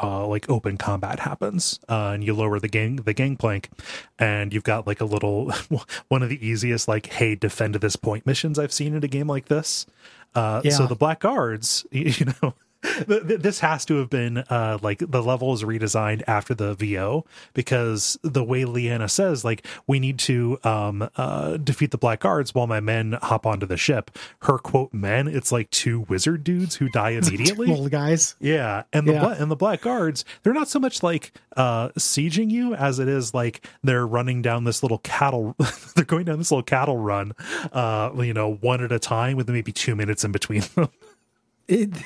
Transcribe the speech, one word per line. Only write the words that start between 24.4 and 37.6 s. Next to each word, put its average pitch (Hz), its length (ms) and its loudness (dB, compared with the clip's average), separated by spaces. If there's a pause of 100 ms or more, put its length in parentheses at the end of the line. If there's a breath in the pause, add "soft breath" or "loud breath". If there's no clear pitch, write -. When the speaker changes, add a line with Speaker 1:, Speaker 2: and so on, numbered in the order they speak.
Speaker 1:
Her, 135 180 4
quote, - 340 0
"men," 110 360 0
it's, 139 240 -2
like, 117 180 0
two 117 380 0
wizard 151 340 0
dudes 180 340 0
who 135 120 0
die 113 220 2
Speaker 2:
<laughs> - 0 -
It's, 117 180 2
like, - 80 0
two 107 80 -2
Speaker 1:
immediately. 208 280 2
Speaker 2:
old 139 200 0
guys. 151 480 2
Speaker 1:
Yeah, 127 420 0 (100)
and 151 140 2
the 156 60 6
Speaker 2:
Yeah. 151 80 2
Speaker 1:
Bla-, 196 180 0
and 147 120 0
the 156 60 0
Black 190 260 0
Guards, 196 420 -2 (180 loud breath)
they're 226 120 4
not 302 140 0
so 285 120 0
much, 254 240 0
like, 170 280 -2 (240 soft breath)
uh, 123 340 2
sieging 165 600 0
you 240 240 0
as 135 240 0
it 131 80 0
is, 131 260 0
like, 120 320 -2 (200 loud breath)
they're 123 220 4
running 123 360 0
down 120 220 0
this 117 180 0
little 113 160 2
cattle, 120 560 0 (220)
<laughs> - 180 -20
they're 165 100 4
going 170 200 0
down 156 140 -2
this 165 120 -2
little 135 140 4
cattle 135 320 2
run, 104 360 -2 (400 loud breath)